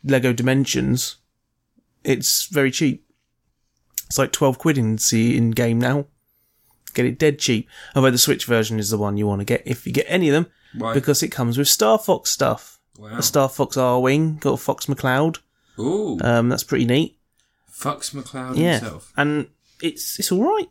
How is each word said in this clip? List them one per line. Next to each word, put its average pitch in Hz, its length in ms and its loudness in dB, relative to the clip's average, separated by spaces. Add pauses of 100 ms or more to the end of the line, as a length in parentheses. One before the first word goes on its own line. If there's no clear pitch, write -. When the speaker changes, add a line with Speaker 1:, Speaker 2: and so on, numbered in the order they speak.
Speaker 1:
Lego 131 300 2
Dimensions, 127 840 0 (840)
it's - 440 0
very 139 240 0
cheap. - 340 -2 (1000)
It's - 120 -4
like 135 140 0
twelve 135 260 2
quid 156 200 2
in, 110 200 0
see, 117 380 2
in 117 160 2
game 117 260 2
now. 131 280 0 (880)
Get 123 120 0
it 123 120 -2
dead 147 200 2
cheap. 113 300 0 (260)
Although 131 160 6
the 123 80 0
Switch - 260 2
version 113 340 0
is 104 120 -4
the 110 80 0
one 101 180 -2
you 104 100 0
wanna 101 180 -2
get 113 200 -2
if - 220 -6
you - 60 -6
get 139 160 0
any 175 200 2
of 139 60 4
them, 170 120 2 (300)
Speaker 2:
Why? 113 180 -4
Speaker 1:
because 139 280 0
it 160 60 -2
comes 117 280 -2
with 139 120 2
Star 214 300 4
Fox - 320 0
stuff. - 480 -2 (200)
Speaker 2:
Wow. 107 200 -14
Speaker 1:
A - 40 -4
Star 135 260 2
Fox - 300 -4
R-Wing, 131 600 2
got 139 160 0
a - 40 -4
Fox - 280 -6
McCloud. 139 520 0 (400)
Speaker 2:
Ooh. 160 440 -2
Speaker 1:
Um, 120 280 2
that's - 140 -2
pretty 127 200 0
neat. 131 340 0 (500)
Speaker 2:
Fox - 420 -8
McCloud 131 480 -10
Speaker 1:
Yeah. 160 200 2
Speaker 2:
himself. 107 380 -12
Speaker 1:
And 147 300 -2 (360)
it's, - 360 -8
it's - 120 -4
all 190 140 0
right. 403 260 0